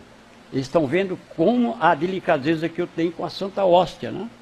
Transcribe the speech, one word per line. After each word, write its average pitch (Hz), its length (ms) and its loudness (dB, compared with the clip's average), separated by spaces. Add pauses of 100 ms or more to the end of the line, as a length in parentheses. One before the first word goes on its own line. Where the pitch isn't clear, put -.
(520)
eles 131 140 -4
estão 151 220 0
vendo 180 300 -2 (180)
como 233 440 2
a 170 140 4
delicadeza 160 760 0
que 165 140 -6
eu 175 60 -2
tenho 170 240 -4
com - 120 -8
a 160 60 -6
Santa 196 340 -4
Hóstia, 175 480 2
né? 175 160 -8 (140)